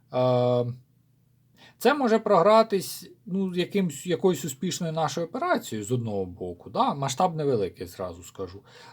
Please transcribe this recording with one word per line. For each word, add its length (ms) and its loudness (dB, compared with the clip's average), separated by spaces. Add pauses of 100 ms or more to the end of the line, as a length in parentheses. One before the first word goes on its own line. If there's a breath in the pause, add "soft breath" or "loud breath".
(140)
Е, 520 2 (1120 soft breath)
це 160 4
може 260 2
програтись, 920 4 (140)
ну, 300 -4
якимсь, 500 -2
якоюсь 400 0
успішною 480 -4
нашою 340 -2
операцією 580 -2
з 60 -8
одного 340 -2
боку. 440 -10
Да? 240 0
Масштаб 420 -2
невеликий, 520 -2
зразу 360 -10
скажу. 360 -12 (340 loud breath)